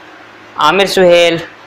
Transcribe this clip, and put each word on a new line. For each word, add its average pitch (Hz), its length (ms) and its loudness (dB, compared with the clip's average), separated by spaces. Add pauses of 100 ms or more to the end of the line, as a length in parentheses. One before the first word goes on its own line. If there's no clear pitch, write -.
(600)
आमिर 180 260 0
सुहेल 170 520 0 (280)